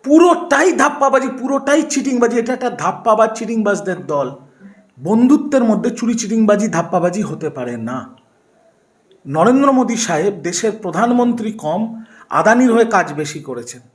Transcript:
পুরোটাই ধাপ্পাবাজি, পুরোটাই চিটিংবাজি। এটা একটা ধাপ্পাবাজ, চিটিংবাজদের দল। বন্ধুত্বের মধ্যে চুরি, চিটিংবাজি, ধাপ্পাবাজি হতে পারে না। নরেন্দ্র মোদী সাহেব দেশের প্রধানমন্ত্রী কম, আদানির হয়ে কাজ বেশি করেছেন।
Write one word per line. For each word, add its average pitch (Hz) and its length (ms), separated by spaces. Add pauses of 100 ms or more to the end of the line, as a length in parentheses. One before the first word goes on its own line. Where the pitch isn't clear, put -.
পুরোটাই 320 680
ধাপ্পাবাজি, 269 560
পুরোটাই 277 540
চিটিংবাজি। 240 560
এটা 233 140
একটা 247 180
ধাপ্পাবাজ, 220 680
চিটিংবাজদের 202 680
দল। 139 300 (640)
বন্ধুত্বের 247 640
মধ্যে 220 260
চুরি, 233 240
চিটিংবাজি, 214 540
ধাপ্পাবাজি 175 540
হতে 156 280
পারে 123 260
না। 117 400 (1080)
নরেন্দ্র 247 460
মোদী 233 240
সাহেব 175 380
দেশের 175 380 (100)
প্রধানমন্ত্রী 220 720
কম, 180 520 (260)
আদানির 226 420
হয়ে 226 120
কাজ 170 280
বেশি 147 280
করেছেন। 120 400 (140)